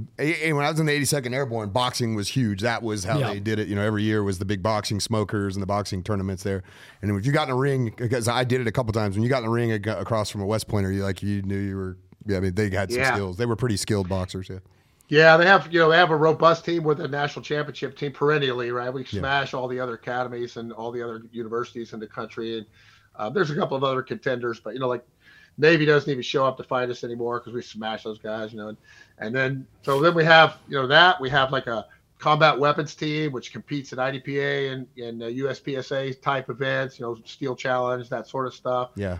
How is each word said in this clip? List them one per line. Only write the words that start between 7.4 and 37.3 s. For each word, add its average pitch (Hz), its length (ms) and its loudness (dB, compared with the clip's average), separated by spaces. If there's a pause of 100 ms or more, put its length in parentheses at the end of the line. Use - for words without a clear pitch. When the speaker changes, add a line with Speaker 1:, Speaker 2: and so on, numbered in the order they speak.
Speaker 1:
in 131 40 0
a 123 40 0
ring, 131 340 0
'cause 120 380 -2
I 123 160 2
did 127 160 2
it 117 60 0
a 110 40 0
couple 110 220 -2
times, 104 220 0
when 107 80 2
you 120 60 2
got 135 100 4
in 117 60 -4
the 110 60 -2
ring 117 220 2
ag-, 104 160 -2
across 104 400 -2
from 107 100 -8
a 98 60 -2
West 107 240 -2
Pointer, 98 220 0
you, 98 120 0
like, 98 180 -2
you 101 200 -2
knew 98 180 -4
you 98 160 -4
were, 92 220 -6 (280)
yeah, 98 120 0
I - 20 2
mean, 95 160 0
they 104 140 2
had 92 200 -2
some 120 120 -2
Speaker 3:
Yeah. 131 120 2
Speaker 1:
skills. 98 220 -2
They 117 100 0
were 113 120 0
pretty 117 180 0
skilled 98 320 0
boxers, 92 420 -4
yeah. 95 100 -10 (500)
Speaker 3:
Yeah, 160 260 10
they 170 100 6
have, 180 280 6
you 170 60 4
know, 160 100 8
they 160 80 6
have 175 140 6
a 160 40 4
robust 160 480 4
team 170 200 -2
with 147 180 0
a 135 80 -6
national 143 340 -4
championship 143 540 -6
team 143 160 -6
perennially, 131 580 0
right? 123 220 -4
We 135 80 -6
Speaker 1:
Yeah. - 180 -6
Speaker 3:
smash 139 340 0
all 127 140 -4
the 123 140 -4
other 123 140 -4
academies 123 600 -6
and 117 160 -10
all 113 220 -8
the 120 80 -6
other 113 220 -10 (100)
universities 117 580 -6
in 113 80 -12
the 107 80 -10
country. 113 500 -8
And 107 80 -10 (520)
uh, 107 120 -6
there's 160 200 0
a 147 60 -2
couple 160 200 -2
of 131 80 0
other 131 180 0
contenders, 120 580 -4
but, 107 140 -10
you 131 60 -10
know, 131 80 -2
like, 123 180 -4 (520)
Navy 151 280 6
doesn't 147 240 4
even 131 120 -2
show 135 240 0
up 131 120 0
to 127 60 -12
fight 127 260 -2
us 120 140 -8
anymore 120 360 -4
'cause 113 140 -14
we 120 80 -6
smash 110 420 -10
those 107 160 -10
guys, 110 320 -8
you 113 80 -14
know. 104 100 -10
And, 107 80 -14 (400)
and 107 180 -6
then, 135 300 -2 (160)
so 139 180 0
then 170 140 4
we 170 100 2
have, 160 340 8 (100)
you 127 80 -8
know, 131 120 0
that, 170 320 6
we 165 120 -4
have, 135 200 2
like, 135 160 -2
a 113 180 -4 (340)
combat 151 380 4
weapons 147 380 0
team, 151 360 -4
which 123 200 -8
competes 135 420 -8
in 131 60 -8
I 131 120 0
D 139 80 -6
P 139 200 -4
A 139 300 0
and, 131 180 -8 (100)
and, 117 260 -10
uh, 117 40 -6
U 131 220 -4
S 131 100 -6
P 139 160 -6
S - 160 -6
A 135 220 -4
type 139 360 -4
events, 131 500 -4
you 120 60 -8
know, 117 200 -6
Steel 131 300 -6